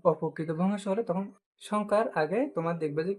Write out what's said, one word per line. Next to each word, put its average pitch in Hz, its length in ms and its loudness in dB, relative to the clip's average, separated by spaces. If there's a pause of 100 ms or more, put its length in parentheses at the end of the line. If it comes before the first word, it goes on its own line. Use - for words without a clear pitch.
অপ্রকৃত 160 480 2
ভগ্নাংশ 196 360 0
হলে 202 160 0
তখন 190 220 -2 (340)
সংখ্যার 208 500 0
আগে 165 300 0 (160)
তোমার 170 240 0
দেখবে 156 240 0
যে, 190 160 -2